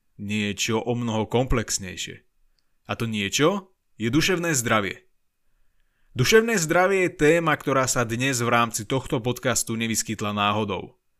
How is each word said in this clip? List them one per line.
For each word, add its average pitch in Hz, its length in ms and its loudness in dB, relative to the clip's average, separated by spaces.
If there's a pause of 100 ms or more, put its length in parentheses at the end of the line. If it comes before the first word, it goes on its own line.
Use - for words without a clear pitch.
(160)
niečo 104 640 -2
o 120 160 -2
mnoho 110 320 -2
komplexnejšie. 110 960 -2 (640)
A 117 80 -4
to 117 80 -4
niečo 117 720 0 (240)
je 110 80 -2
duševné 165 480 0
zdravie. 110 480 0 (1120)
Duševné 220 400 4
zdravie 180 560 2
je - 80 -10
téma, 160 320 4
ktorá 135 320 0
sa 120 240 0
dnes 123 320 -2
v 117 80 0
rámci 117 400 2
tohto 131 320 -2
podcastu 120 560 -2
nevyskytla 110 560 -4
náhodou. 104 640 -2 (240)